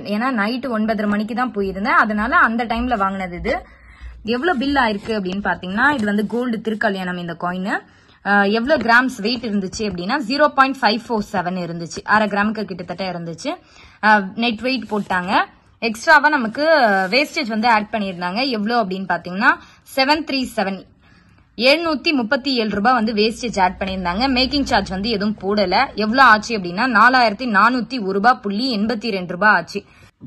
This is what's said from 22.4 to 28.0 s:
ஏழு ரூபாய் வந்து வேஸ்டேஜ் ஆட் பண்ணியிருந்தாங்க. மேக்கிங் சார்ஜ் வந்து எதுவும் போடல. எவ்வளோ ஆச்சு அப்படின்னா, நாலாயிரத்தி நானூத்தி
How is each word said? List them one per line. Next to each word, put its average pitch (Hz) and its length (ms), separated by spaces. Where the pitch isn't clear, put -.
ஏழு 220 160
ரூபாய் 208 240
வந்து 226 180
வேஸ்டேஜ் 220 480
ஆட் 190 180
பண்ணியிருந்தாங்க. 190 500
மேக்கிங் 262 360
சார்ஜ் 202 260
வந்து 196 200
எதுவும் 208 260
போடல. 196 380
எவ்வளோ 220 280
ஆச்சு 220 320
அப்படின்னா, 185 360
நாலாயிரத்தி 240 640
நானூத்தி 233 480